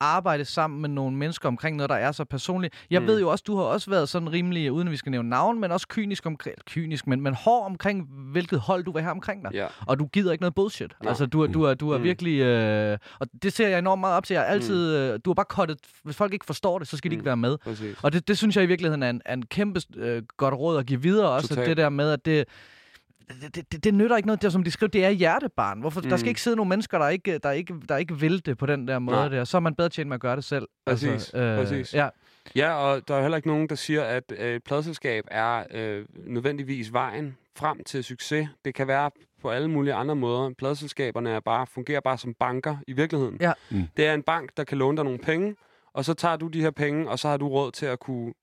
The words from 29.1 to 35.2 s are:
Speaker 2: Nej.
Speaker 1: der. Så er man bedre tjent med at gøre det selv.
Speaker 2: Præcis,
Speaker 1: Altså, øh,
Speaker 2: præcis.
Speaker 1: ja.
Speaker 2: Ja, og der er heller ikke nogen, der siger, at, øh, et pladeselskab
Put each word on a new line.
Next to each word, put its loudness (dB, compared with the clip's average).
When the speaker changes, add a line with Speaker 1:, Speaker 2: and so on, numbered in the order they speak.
Speaker 2:
Nej. 4
Speaker 1:
der. 0
Så 0
er 4
man 2
bedre 2
tjent -6
med -4
at -6
gøre 0
det -4
selv. -4
Speaker 2:
Præcis, 2
Speaker 1:
Altså, -4
øh, 2
Speaker 2:
præcis. -2
Speaker 1:
ja. 2
Speaker 2:
Ja, 4
og 0
der 0
er 2
heller 2
ikke -2
nogen, 2
der -4
siger, 0
at, -4
øh, -2
et -8
pladeselskab -2